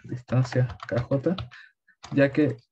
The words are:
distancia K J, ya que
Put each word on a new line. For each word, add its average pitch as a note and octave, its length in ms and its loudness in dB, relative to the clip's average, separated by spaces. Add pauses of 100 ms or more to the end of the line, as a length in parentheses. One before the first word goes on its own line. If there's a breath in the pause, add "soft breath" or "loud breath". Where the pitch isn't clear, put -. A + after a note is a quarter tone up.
distancia B2+ 640 0 (200)
K A#2+ 160 -2
J, C#3 320 0 (800 loud breath)
ya C#3 180 4
que C#3 260 2 (140)